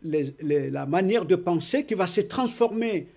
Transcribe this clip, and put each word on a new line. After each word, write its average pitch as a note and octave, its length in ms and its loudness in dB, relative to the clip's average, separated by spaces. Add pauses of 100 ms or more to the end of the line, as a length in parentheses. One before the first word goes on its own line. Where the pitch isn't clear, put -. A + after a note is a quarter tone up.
les, D3+ 380 -2
les, C#3+ 280 0
la C#3 160 -4
manière F#3 400 2
de E3+ 120 4
penser F3 500 0
qui - 80 -4
va F#3 140 0
se G3+ 120 0
transformer A3+ 840 -2 (100)